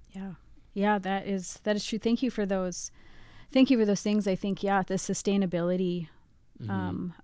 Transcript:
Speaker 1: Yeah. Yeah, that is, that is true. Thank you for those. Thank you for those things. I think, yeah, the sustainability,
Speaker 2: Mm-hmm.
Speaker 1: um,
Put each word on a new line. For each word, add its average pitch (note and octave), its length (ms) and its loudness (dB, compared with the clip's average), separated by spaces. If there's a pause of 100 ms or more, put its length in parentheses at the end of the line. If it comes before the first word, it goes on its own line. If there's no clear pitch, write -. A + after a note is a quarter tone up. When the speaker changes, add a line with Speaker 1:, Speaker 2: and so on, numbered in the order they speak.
(120)
Speaker 1:
Yeah. F#3+ 220 -12 (420)
Yeah, G#3 240 2
that F#3+ 280 -4
is, F#3+ 360 -4
that G#3+ 120 2
is G3+ 100 -4
true. A3 140 -4
Thank A#3 240 0
you A#3+ 80 0
for G#3 160 -2
those. F#3 420 -2 (640)
Thank C4 180 6
you C4 80 6
for A3 80 6
those G3+ 160 2
things. G#3 260 2
I F#3+ 80 2
think, G3 280 -4
yeah, G3 200 2
the F#3 120 -2
sustainability, F3+ 1160 0 (520)
Speaker 2:
Mm-hmm. A2 100 -6
Speaker 1:
um, F3 420 -4 (100)